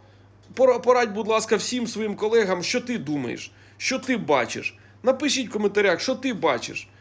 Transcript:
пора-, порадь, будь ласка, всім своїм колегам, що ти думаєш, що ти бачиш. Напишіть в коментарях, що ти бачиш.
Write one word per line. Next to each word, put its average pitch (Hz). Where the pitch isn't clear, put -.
пора-, 254
порадь, 247
будь 208
ласка, 220
всім 240
своїм 208
колегам, 202
що 240
ти 247
думаєш, 143
що -
ти 262
бачиш. 139
Напишіть 254
в -
коментарях, 202
що 262
ти 262
бачиш. 147